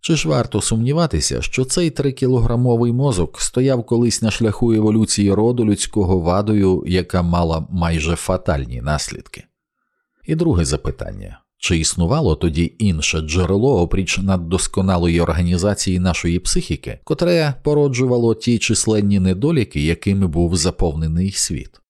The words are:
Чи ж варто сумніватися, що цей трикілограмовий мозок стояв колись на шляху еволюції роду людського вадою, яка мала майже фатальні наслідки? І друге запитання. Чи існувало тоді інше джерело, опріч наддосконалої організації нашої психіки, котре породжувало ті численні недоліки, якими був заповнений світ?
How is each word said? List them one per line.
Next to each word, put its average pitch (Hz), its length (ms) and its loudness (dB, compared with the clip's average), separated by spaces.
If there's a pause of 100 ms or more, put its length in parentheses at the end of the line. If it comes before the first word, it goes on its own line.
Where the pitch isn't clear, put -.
Чи 165 160 0
ж 160 120 -2
варто 120 320 0
сумніватися, 117 800 0
що - 220 -2
цей 170 260 0
трикілограмовий 123 1000 0
мозок 120 480 0
стояв 127 460 0
колись 117 360 2
на 110 80 2
шляху 113 420 0
еволюції 107 600 2
роду 113 320 2
людського 95 560 0
вадою, 95 680 2
яка 90 360 0
мала 82 480 0
майже 85 460 -2
фатальні 67 640 -4
наслідки? - 640 -8 (840)
І 160 60 0
друге 151 300 2
запитання. 50 760 -6 (180)
Чи 175 200 0
існувало 110 580 0
тоді 82 420 -2
інше 80 420 0
джерело, 92 600 0
опріч 87 380 -2
наддосконалої 90 1000 0
організації 90 800 0
нашої 87 400 0
психіки, - 680 -4
котре 160 500 0 (100)
породжувало 127 680 2
ті 120 240 0
численні 104 640 0
недоліки, 95 640 0
якими 98 420 0
був 85 300 0
заповнений 82 760 0
світ? - 580 -6